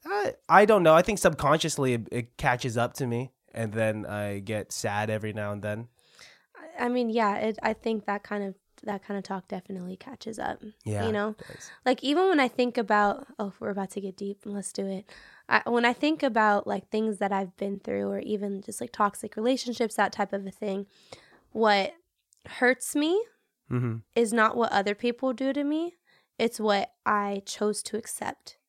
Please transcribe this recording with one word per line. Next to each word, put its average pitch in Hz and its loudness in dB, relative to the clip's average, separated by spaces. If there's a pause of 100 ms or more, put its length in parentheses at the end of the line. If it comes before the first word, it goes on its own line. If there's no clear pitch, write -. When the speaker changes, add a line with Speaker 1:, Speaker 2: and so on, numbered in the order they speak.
Speaker 1:
I, 392 -2 (160)
I 190 10
don't 202 6
know. 156 10
I 165 10
think 208 0
subconsciously 147 2
it, 117 -2
it 120 -6
catches 123 0
up 120 0
to 135 -2
me, 120 -4 (220)
and 110 -4
then 110 0
I 101 -4
get 104 -6
sad 107 -2
every 107 -4
now 104 -4
and 104 -8
then. 107 -6 (920)
Speaker 2:
I, 240 -2
I 240 -2
mean, 247 0
yeah, 220 0
it, 220 -4
I 220 0
think 220 -4
that 202 -4
kind 208 -6
of, 190 -8 (280)
that 202 -6
kind 202 -6
of 196 -6
talk 190 -8
definitely 185 -10
catches - -14
up. - -6 (240)
Speaker 1:
Yeah, 107 -2
Speaker 2:
You 220 0
know? 208 0 (100)
Speaker 1:
it - -16
does. - -18 (140)
Speaker 2:
Like, 254 2
even 311 4
when 349 4
I 254 4
think 247 0
about, 208 2 (140)
oh, 202 -4
we're 220 -4
about 190 -4
to 196 -8
get 190 -10
deep. 202 -8
Let's 202 -8
do 196 -4
it. 190 -6 (440)
I, - 4
when 233 2
I 240 4
think 302 0
about, 214 4
like, 202 -4
things 220 -2
that 196 0
I've 196 -2
been 196 -6
through, 202 -4
or 196 -4
even 202 -4
just, - -12
like, 240 -10
toxic - -2
relationships, 233 -2
that 202 0
type 196 -4
of 196 -6
a 190 -10
thing, 202 -6 (640)
what 208 4 (540)
hurts - 0
me 320 2 (500)
Speaker 1:
Mm-hmm. 123 0 (180)
Speaker 2:
is 226 2
not 220 4
what 233 2
other 196 2
people 240 -2
do 262 -2
to 285 0
me. 311 -2 (440)
It's 233 0
what 208 2 (140)
I 202 0
chose 208 -2
to - -8
accept. - -10 (120)